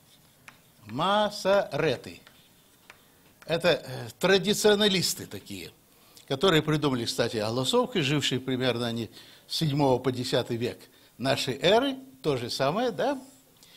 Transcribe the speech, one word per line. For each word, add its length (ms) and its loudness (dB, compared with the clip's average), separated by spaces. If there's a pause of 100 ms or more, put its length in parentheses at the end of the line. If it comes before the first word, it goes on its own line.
(840)
Масареты. 1400 0 (1200)
Это, 380 2
э, 260 -10 (100)
традиционалисты 1080 2
такие, 460 -12 (560)
которые 340 4
придумали, 440 0
кстати, 320 -2
голосовки, 600 0
жившие 420 0
примерно 480 -2
они 220 -6 (380)
с 100 -8
седьмого 420 2
по 120 0
десятый 460 -2
век 220 -6 (380)
нашей 420 -2
эры, 380 2 (240)
то 160 0
же 120 -6
самое, 420 -2
да? 300 -4 (560)